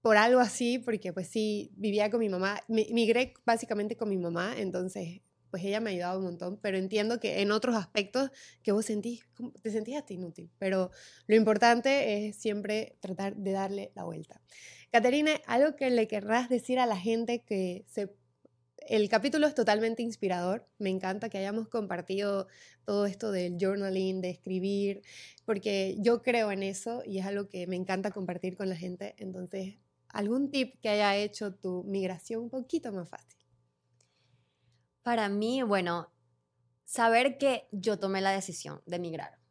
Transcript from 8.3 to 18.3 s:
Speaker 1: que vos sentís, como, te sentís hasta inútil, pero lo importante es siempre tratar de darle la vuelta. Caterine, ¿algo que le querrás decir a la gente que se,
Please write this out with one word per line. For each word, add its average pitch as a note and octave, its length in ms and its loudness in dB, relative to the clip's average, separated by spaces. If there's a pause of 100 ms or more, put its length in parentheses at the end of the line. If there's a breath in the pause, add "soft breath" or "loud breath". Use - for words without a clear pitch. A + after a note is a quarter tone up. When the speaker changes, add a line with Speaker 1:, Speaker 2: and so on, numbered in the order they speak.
Speaker 1:
que G#3+ 100 0
vos G#3+ 140 2
sentís, A3+ 400 -6 (100)
como, A#3+ 180 -12
te - 180 -10
sentís A3+ 260 -4
hasta D4 160 -10
inútil, E3+ 460 -12
pero F#3+ 320 0 (360 loud breath)
lo G#3+ 80 6
importante A3+ 920 6
es G#3 100 -10
siempre G#3 640 -4
tratar G3 340 -6
de G3 160 -4
darle G3 440 -4
la F#3 80 -10
vuelta. D#3+ 380 -12 (500 loud breath)
Caterine, C#4+ 560 4
¿algo C#4 280 4
que C4+ 140 -2
le A3+ 180 4
querrás A3 420 0
decir B3+ 300 0
a B3 60 6
la G#3+ 120 0
gente A3+ 460 -2
que F#3+ 440 -4
se, G3+ 280 -6 (720)